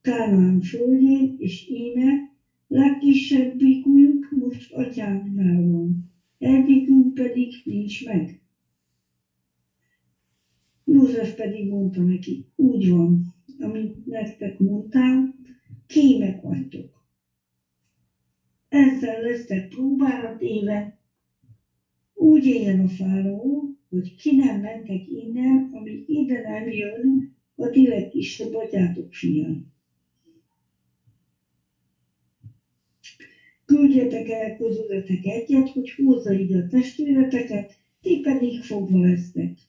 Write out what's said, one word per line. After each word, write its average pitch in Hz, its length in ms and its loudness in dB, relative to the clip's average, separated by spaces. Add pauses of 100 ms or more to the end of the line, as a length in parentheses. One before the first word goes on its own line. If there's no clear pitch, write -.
Kánaán 196 600 2
földjén, 262 760 2
és - 300 -10
íme, 247 440 -2 (560)
legkisebbikünk 277 1600 4
most 247 420 -6
atyámnál 196 880 -2
van, 175 500 -2 (260)
egyikünk 262 760 4
pedig 247 400 -4 (100)
nincs 208 400 -8
meg." 190 360 -6 (2500)
József 240 500 4
pedig 208 340 -8
mondta 190 340 -4
neki: 180 440 -4 (100)
"Úgy 202 320 2
van, 175 460 2 (240)
amit 214 480 -10
nektek 214 520 -10
mondtam, 254 760 0 (520)
kémek 208 560 2
vagytok." - 640 -10 (1600)
Ezzel 262 540 2
lesztek 233 460 -6
próbára 262 680 -4
téve. 208 640 -6 (1120)
Úgy 311 320 6
éljen 208 340 0
a 185 80 2
fáraó, 202 880 -4 (120)
hogy 180 260 -6
ki 285 220 0
nem 214 240 2
mentek 208 480 -10
innen, 254 640 0
amíg 214 360 -14
ide 254 320 -2
nem 214 280 -10
jön 226 680 -4 (180)
a - 160 -6
ti 262 180 6
legkisebb - 680 -6
atyátok 180 600 -4
fiai. 156 520 -4 (4000)
Küldjetek 254 640 4
el 220 280 -6
közületek 196 680 -6
egyet, 240 440 0
hogy - 220 -8
hozza 233 420 0
ide 190 260 0
a 175 80 -2
testvéreteket, 254 1120 -2 (220)
ti 330 200 0
pedig 262 400 -2
fogva 185 380 -2
lesztek. 175 600 0 (100)